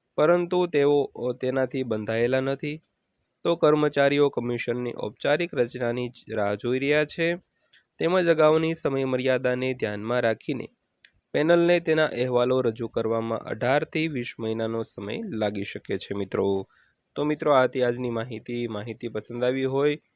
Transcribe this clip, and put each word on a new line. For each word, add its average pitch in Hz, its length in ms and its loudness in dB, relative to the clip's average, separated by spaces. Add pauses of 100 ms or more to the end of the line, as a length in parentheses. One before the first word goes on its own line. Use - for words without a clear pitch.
(160)
પરંતુ 175 520 2
તેઓ, 143 360 4
અ, 123 300 -6
તેનાથી 131 500 -2
બંધાયેલા 113 560 0
નથી. 139 420 -6 (640)
તો 170 120 2
કર્મચારીઓ 143 720 4
કમિશનની 120 680 -4
ઔપચારિક 147 560 -2
રચનાની 123 560 -2
જ 123 40 -14 (160)
રાહ 104 260 -2
જોઈ 123 240 -2
રહ્યા 147 260 0
છે, 170 300 -2 (640)
તેમજ 175 280 2
અગાઉની 160 480 4
સમયમર્યાદાને 131 1000 0
ધ્યાનમાં 110 480 -2
રાખીને 117 460 -2 (640)
પેનલને 170 460 4
તેના 156 260 2
અહેવાલો 127 560 2
રજૂ 117 260 -2
કરવામાં 113 520 -2
અઢારથી 139 680 -2
વીસ 127 320 -6
મહિનાનો 113 440 -2
સમય 107 380 -8
લાગી 107 420 -4
શકે - 340 -6
છે, - 160 -10
મિત્રો. 98 540 -2 (480)
તો 143 80 -4
મિત્રો, 151 300 0
આ 131 100 6
હતી 127 200 0
આજની 123 260 0
માહિતી. 120 580 -6
માહિતી 110 400 -8
પસંદ 113 360 -6
આવી 131 200 0
હોય 139 380 0 (140)